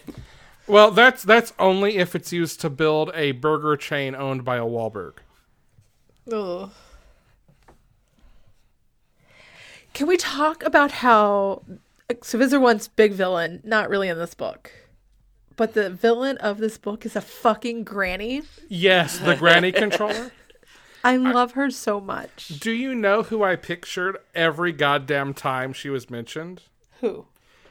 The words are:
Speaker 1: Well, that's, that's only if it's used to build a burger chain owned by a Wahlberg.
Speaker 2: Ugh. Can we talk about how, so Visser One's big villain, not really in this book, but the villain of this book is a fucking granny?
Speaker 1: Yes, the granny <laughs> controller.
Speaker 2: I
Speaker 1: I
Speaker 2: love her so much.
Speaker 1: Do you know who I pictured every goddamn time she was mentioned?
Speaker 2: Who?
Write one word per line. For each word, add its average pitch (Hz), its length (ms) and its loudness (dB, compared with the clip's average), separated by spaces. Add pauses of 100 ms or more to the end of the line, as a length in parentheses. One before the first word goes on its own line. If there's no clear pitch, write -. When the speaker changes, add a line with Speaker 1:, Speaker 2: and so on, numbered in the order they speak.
(640)
Speaker 1:
Well, 208 260 8
that's, 247 320 4
that's 226 360 4
only 196 380 2
if 180 180 -2
it's 170 180 -10
used 170 280 -4
to 165 80 -4
build 156 440 0
a 147 200 -2
burger 151 440 0
chain 139 380 -6
owned 135 280 -6
by 123 140 -2
a 117 80 -4
Wahlberg. 110 480 -6 (1160)
Speaker 2:
Ugh. 196 400 -6 (3250)
Can 285 140 -4
we 359 100 4
talk 311 460 -2
about 285 280 4
how, 202 720 2 (580)
so - 160 -6
Visser 269 220 4
One's 233 280 4
big 214 260 4
villain, 180 500 -4
not 214 260 -2
really 196 200 -2
in 165 100 -4
this 170 140 -8
book, - 380 -10 (840)
but 220 180 -2
the 202 160 0
villain 233 480 0
of 208 220 -4
this 220 180 -4
book - 280 -10
is 226 100 -8
a 202 60 -6
fucking 233 640 -2
granny? 202 600 -6 (240)
Speaker 1:
Yes, 180 500 2
the 165 180 2
granny 170 360 4
<laughs> - 0 -
controller. 214 600 -2 (720)
Speaker 2:
I 247 100 4
Speaker 1:
I - 20 2
Speaker 2:
love 247 380 2
her 269 180 -2
so 208 300 -4
much. - 580 -12
Speaker 1:
Do 226 120 -6
you 254 220 -4
know 214 300 2
who 220 180 -4
I 190 140 2
pictured 180 640 -8 (180)
every 165 380 0
goddamn 143 600 0
time 131 380 -4
she 139 180 -12
was 131 200 -8
mentioned? 156 540 -12 (360)
Speaker 2:
Who? 208 280 -6 (440)